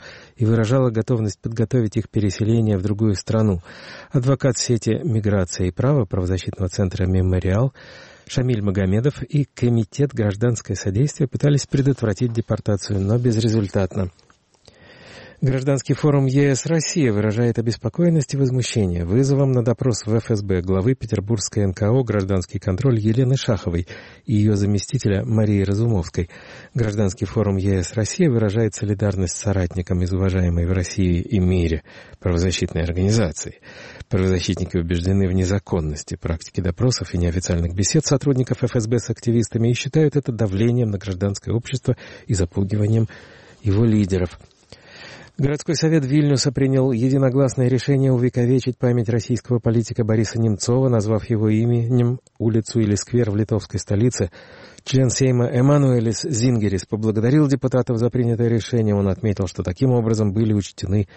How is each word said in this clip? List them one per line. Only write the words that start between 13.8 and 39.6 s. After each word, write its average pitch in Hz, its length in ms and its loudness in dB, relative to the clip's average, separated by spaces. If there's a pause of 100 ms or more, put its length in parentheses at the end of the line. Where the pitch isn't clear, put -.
Гражданский 131 520 0
форум 143 320 2
Е 139 300 2
С - 100 -4
Россия 156 460 0
выражает 107 480 0
обеспокоенность 143 760 0
и 139 40 -2
возмущение 113 640 0
вызовом 135 480 2
на 127 100 2
допрос 120 440 0
в 110 100 0
Ф - 140 -2
С 104 120 0
Б 95 200 0
главы 95 340 0
петербургской 104 680 -4
Н 95 100 0
К 104 180 0
О 131 100 2
"Гражданский 98 580 -2
контроль" 113 380 0
Елены 120 380 2
Шаховой 90 540 -2 (360)
и 113 100 -2
её 104 200 4
заместителя 101 680 0
Марии 107 360 2
Разумовской. 98 680 -2 (440)
Гражданский 107 520 -2
форум 98 320 0
Е 95 260 0
С - 80 -12
Россия 139 380 0
выражает 110 440 0
солидарность 98 600 -2
с - 60 -12
соратниками 92 640 -2
из 92 80 -4
уважаемой 90 520 0
в 87 60 0
России 90 480 0
и 101 200 -2
мире 87 440 2 (380)
правозащитной 87 640 -2
организации. 92 760 -2 (480)
Правозащитники 92 720 0
убеждены 90 500 0
в 90 60 -2
незаконности 90 800 -2
практики - 460 -6
допросов 98 520 -2
и 92 40 -2
неофициальных 87 580 -2
бесед 104 300 0
сотрудников 127 580 0
Ф 123 140 0
С 107 100 -2
Б 120 100 0
с - 120 -6
активистами 117 600 0